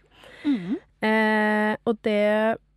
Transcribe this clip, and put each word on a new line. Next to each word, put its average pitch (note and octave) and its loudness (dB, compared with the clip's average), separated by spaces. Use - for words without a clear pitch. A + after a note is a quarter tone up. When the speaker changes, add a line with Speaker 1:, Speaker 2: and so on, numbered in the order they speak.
Speaker 1:
Mhm. A#3 -4
Speaker 2:
Eh, G#3+ 0
og A3 -2
det, G#3+ 0